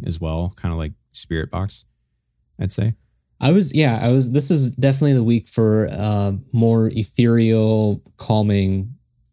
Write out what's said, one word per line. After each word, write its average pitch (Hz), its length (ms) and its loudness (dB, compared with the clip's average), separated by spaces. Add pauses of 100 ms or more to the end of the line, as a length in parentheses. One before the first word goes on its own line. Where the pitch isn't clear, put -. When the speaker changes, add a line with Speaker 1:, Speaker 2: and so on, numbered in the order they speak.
Speaker 1:
as 82 120 -6
well, 82 400 -6
kinda 85 200 -6
like 78 140 -8 (200)
Spiritbox, - 720 -8 (760)
I'd 95 140 -6
say. 110 220 -4 (460)
Speaker 2:
I 139 100 2
was, 175 240 2
yeah, 123 260 2
I 120 120 0
was, 127 200 0
this 143 180 0
is 139 240 2
definitely 135 400 2
the 120 100 2
week 117 240 0
for, 110 420 2
uh, 101 420 -2 (200)
more 113 420 2
ethereal, 110 1040 2 (160)
calming 101 800 0 (380)